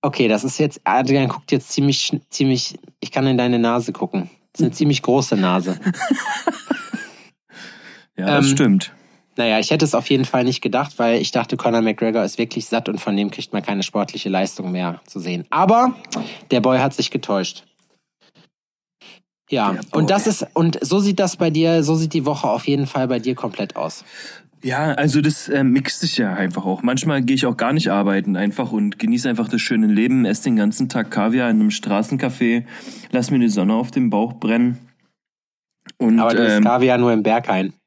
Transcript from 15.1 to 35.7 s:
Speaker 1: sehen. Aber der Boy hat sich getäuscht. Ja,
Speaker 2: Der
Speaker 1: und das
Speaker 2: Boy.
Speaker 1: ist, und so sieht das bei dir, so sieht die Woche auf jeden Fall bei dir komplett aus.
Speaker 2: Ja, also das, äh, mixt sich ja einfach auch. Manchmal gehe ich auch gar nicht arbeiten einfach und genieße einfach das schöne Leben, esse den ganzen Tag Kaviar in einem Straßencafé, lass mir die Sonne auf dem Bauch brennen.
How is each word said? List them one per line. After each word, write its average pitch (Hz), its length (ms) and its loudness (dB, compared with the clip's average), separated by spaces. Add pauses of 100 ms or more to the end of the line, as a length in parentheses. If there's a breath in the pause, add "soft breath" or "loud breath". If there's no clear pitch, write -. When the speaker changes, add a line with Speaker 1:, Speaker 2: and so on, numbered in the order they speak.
Speaker 1:
sehen. 87 320 -6
Aber 226 440 4 (560 loud breath)
der 123 100 2
Boy 127 180 2
hat 135 160 0
sich - 160 -4
getäuscht. - 540 -4 (1900 loud breath)
Ja, 107 220 0
Speaker 2:
Der - 100 -6 (100)
Speaker 1:
und 156 180 2
das 208 140 2
Speaker 2:
Boy. 220 60 2
Speaker 1:
ist, - 240 -2
und 165 260 2
so 185 200 0
sieht 196 180 0
das 185 180 0
bei 170 140 0
dir, 165 320 2
so 156 140 2
sieht 160 180 -2
die 151 100 0
Woche 139 240 -2
auf 113 200 -2
jeden 139 180 0
Fall 131 220 -4
bei 123 100 0
dir 123 160 -2
komplett 101 420 -8
aus. - 280 -8 (580 loud breath)
Speaker 2:
Ja, 139 300 -2
also 143 280 2
das, 151 300 0
äh, 139 120 2
mixt 131 380 2
sich - 160 -2
ja 107 160 0
einfach 92 320 -4
auch. 95 180 -4
Manchmal 135 380 0
gehe 127 160 2
ich 131 80 0
auch 147 140 0
gar 123 160 0
nicht 165 160 0
arbeiten 196 460 0
einfach 104 360 -2
und 104 260 -2
genieße 120 300 0
einfach 113 200 -2
das 110 120 -2
schöne 110 280 2
Leben, 117 360 4
esse 113 200 0
den 120 120 2
ganzen 107 320 0
Tag 113 220 -4
Kaviar 117 400 0
in 110 100 4
einem 107 80 4
Straßencafé, 117 960 0 (460 loud breath)
lass 123 200 -2
mir 139 100 2
die 117 100 4
Sonne 101 240 2
auf 123 160 -2
dem 127 180 0
Bauch 110 260 0
brennen. 123 440 0 (1200)